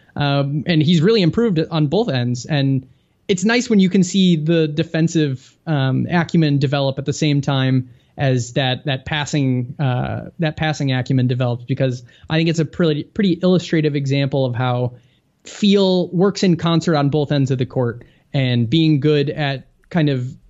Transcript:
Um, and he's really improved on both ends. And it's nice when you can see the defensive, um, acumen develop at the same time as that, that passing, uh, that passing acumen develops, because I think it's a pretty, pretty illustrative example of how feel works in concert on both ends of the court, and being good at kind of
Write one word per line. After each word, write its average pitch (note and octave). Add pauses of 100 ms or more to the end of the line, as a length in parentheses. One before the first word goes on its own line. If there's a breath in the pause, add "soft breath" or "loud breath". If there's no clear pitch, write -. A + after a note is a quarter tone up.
(160 soft breath)
Um, C#3+
and D#3+
he's D#3+
really A3
improved F#3+
on D#3
both F3+
ends. B2
And C3+ (400 soft breath)
it's G3
nice A#3+
when G#3
you F#3
can F#3+
see F3+
the D#3+
defensive, D#3 (100)
um, C3
acumen D#3+
develop C#3
at C#3
the D3
same C#3+
time C3 (260 loud breath)
as C3
that, C3
that C3+
passing, C#3
uh, B2
that D#3
passing D3+
acumen B2+
develops, B2
because C3 (260 soft breath)
I D#3+
think E3
it's E3
a D#3+
pretty, D3+
pretty F#3
illustrative F3
example C#3
of B2
how B2 (480 soft breath)
feel F#3+
works F#3+
in F3
concert E3
on C#3+
both D3
ends C#3
of C3
the B2+
court, A#2+ (260 loud breath)
and B2
being D#3
good C#3+
at C#3 (240)
kind D#3
of C3 (180)